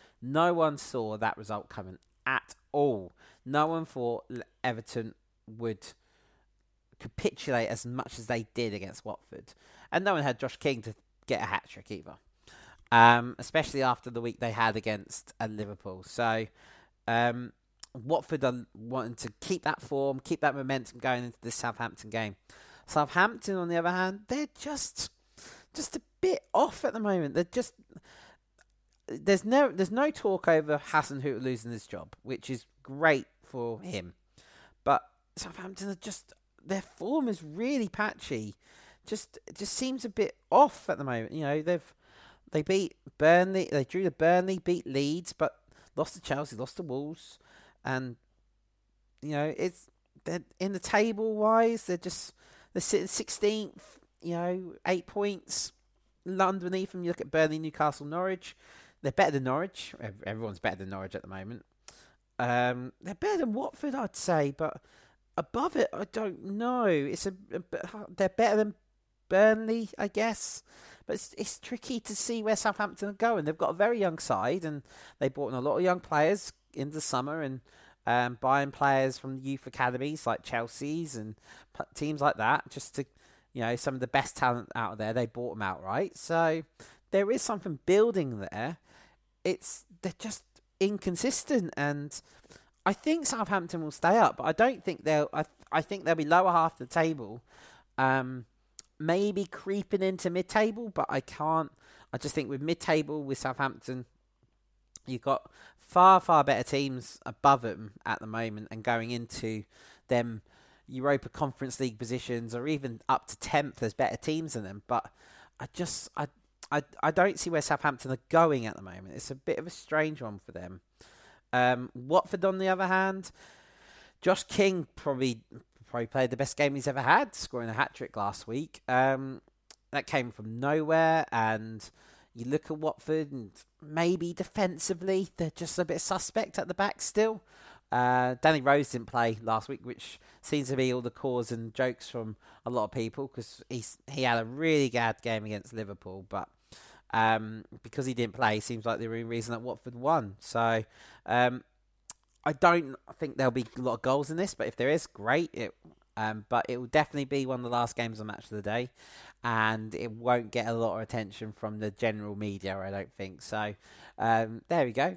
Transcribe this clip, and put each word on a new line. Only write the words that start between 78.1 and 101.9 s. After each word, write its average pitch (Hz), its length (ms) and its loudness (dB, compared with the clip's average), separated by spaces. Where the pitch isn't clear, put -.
buying 139 300 4
players 135 480 4
from 135 240 -10
youth 135 240 -6
academies 131 600 -2
like 117 160 0
Chelsea's 143 720 -4
and 107 180 -8
p-, - 80 -6
teams 151 260 -4
like 139 160 4
that, 117 340 0
just - 240 -10
to, 139 100 -2
you 127 80 -8
know, 117 160 0
some 131 180 -2
of 131 60 -8
the 127 60 0
best - 300 0
talent 120 380 2
out 110 240 -4
there. 107 140 -2
They 120 140 0
bought 117 280 -8
them 107 80 -6
outright, 95 540 -4
so 165 460 2
there 196 200 4
is 269 120 2
something 190 440 -4
building 175 640 4
there. 135 280 -6
It's, - 400 -4
they're 185 160 -4
just - 260 -8
inconsistent, 196 960 0
and 143 440 -2
I 190 60 6
think 302 340 0
Southampton 185 560 -2
will 151 80 -4
stay 175 260 4
up, 208 200 6
but - 80 -6
I 160 80 4
don't 233 320 2
think - 200 -4
they'll. 151 280 2
I, 151 120 -2
I 156 100 2
think 196 220 -10
they'll 165 100 4
be 160 100 0
lower 175 280 6
half 165 280 4
of 123 80 -10
the - 60 -10
table, 135 480 0
um, 131 480 2
maybe 190 460 2
creeping 196 580 -4
into 190 280 0
mid-table, 214 600 0
but - 180 -2
I 139 120 0
can't. 156 500 0